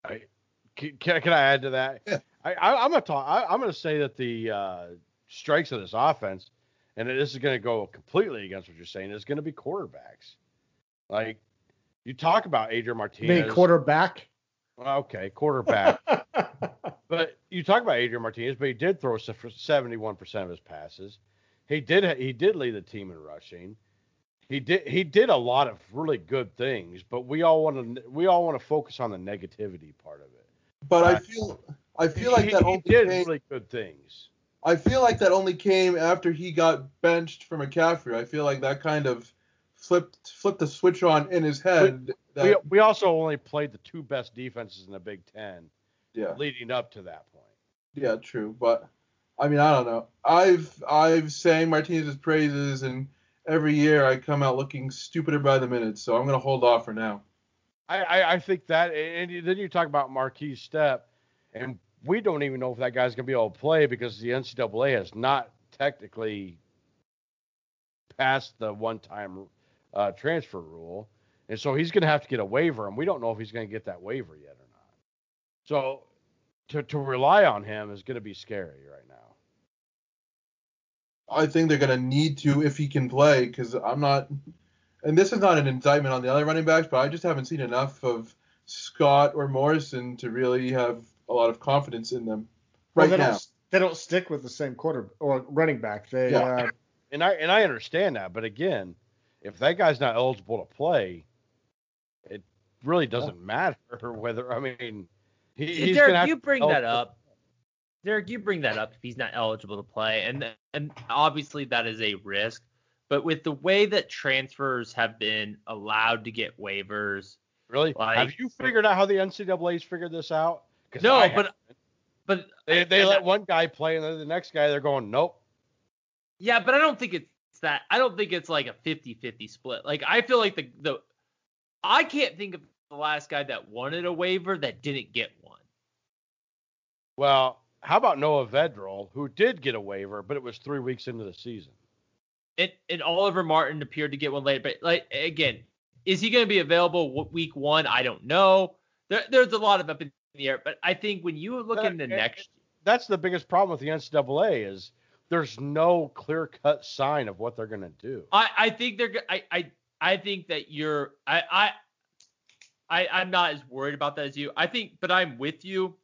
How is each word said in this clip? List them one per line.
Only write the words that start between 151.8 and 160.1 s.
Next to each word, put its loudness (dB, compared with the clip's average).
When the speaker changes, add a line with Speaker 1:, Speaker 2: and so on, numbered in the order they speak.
Speaker 1:
That, 0
Speaker 4:
in -10
the -6
Speaker 1:
and -8
Speaker 4:
next, -4
Speaker 1:
that's 2
the 0
biggest -4
problem 2
with -6
the -6
N -4
C -18
double 0
A 0
is -12
there's -2
no 0
clear-cut -4
sign -2
of -12
what -8
they're -8
gonna -12
do. -12
Speaker 4:
I, 4
I 2
think -8
they're -2
g-, -6
I, -6
I, -4
I 2